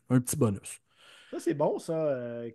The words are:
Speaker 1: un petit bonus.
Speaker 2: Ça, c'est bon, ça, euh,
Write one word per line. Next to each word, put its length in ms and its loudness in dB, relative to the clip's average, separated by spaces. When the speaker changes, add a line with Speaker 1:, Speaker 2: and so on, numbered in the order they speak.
Speaker 1:
un 120 6
petit 160 -2
bonus. 420 0
Speaker 2:
Ça, 80 -6
c'est 140 0
bon, 260 0
ça, 140 -6
euh, 600 -2